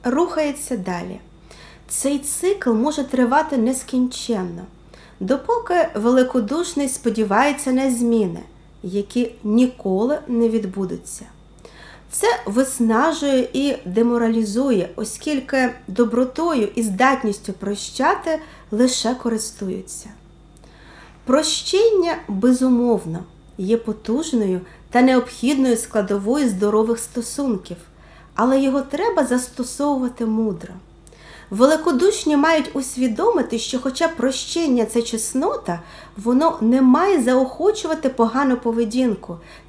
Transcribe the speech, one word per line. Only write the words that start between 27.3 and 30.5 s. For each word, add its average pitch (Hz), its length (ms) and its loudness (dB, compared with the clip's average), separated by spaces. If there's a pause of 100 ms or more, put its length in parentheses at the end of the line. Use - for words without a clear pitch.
але 262 240 4
його 269 220 2
треба 320 440 0
застосовувати 254 1000 -2
мудро. 220 480 -2 (760)